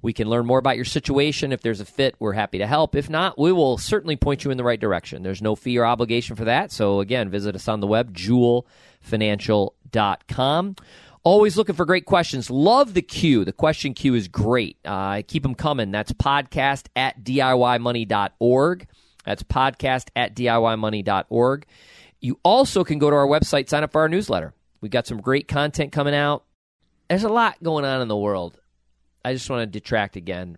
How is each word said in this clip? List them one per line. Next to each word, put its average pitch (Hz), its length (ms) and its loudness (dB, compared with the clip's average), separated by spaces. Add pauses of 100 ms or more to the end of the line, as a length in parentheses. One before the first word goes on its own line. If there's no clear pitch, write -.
We 117 100 -4
can 107 160 -4
learn 117 160 0
more 127 140 2
about 131 180 2
your 127 80 -6
situation. 143 680 -2
If 123 100 -6
there's 110 180 -2
a 104 40 -10
fit, 135 340 -2
we're 107 140 -4
happy 101 260 -4
to 101 80 -2
help. 147 300 0
If 143 120 -4
not, 160 300 -2
we 160 140 4
will 139 260 2
certainly 165 380 -4
point 139 280 -2
you 143 60 -2
in 131 60 -4
the 123 80 -4
right 120 160 0
direction. 92 420 -4
There's 95 180 -6
no 107 140 0
fee 120 240 -2
or 117 80 4
obligation 117 500 0
for 113 100 -6
that. 139 260 0
So, 101 280 0
again, 104 300 -2
visit 101 240 -4
us 95 140 -8
on 107 120 -2
the 101 60 -2
web, 110 260 0
jewel 120 540 2 (340)
financial 107 760 0 (140)
dot 101 360 -2
com. 165 480 -2 (500)
Always 202 340 6
looking 208 160 0
for 175 100 0
great 175 220 0
questions. 165 420 0
Love 202 460 4
the 180 80 2
queue. 127 420 2
The 85 80 -4
question 151 400 -2
queue 131 220 0
is 104 140 -2
great. 110 560 -2
Uh, 98 420 -4
keep 147 180 -6
'em 131 120 -2
coming. 127 340 -2
That's 104 220 -4
podcast 139 720 -2 (100)
at 127 260 -4
D 127 180 -2
I 131 140 2
Y 123 240 2
money 120 260 -2
dot 101 340 -2
org. 139 480 2 (380)
That's 101 180 -6
podcast 131 640 -2 (100)
at 117 180 -2
D 123 140 -2
I 117 100 2
Y 113 180 2
money 107 260 -2
dot 95 260 -2
org. 123 380 0 (540)
You - 240 -4
also 208 400 4
can 151 140 -2
go 147 120 4
to 147 60 6
our 139 100 6
website, 147 420 2
sign 151 140 2
up 151 100 -4
for 156 80 2
our 156 80 4
newsletter. 123 460 -2 (260)
We've 107 120 -8
got 120 140 0
some 110 140 -8
great 135 280 0
content 147 440 -2
coming 143 220 0
out. 147 300 0 (680)
There's 190 140 0
a 220 40 0
lot 226 340 0
going 160 220 -2
on 135 160 0
in 120 80 -4
the 107 80 0
world. 98 420 -4 (680)
I 127 100 -2
just 127 160 -8
wanna 120 160 -2
detract 104 500 -4
again 90 420 -10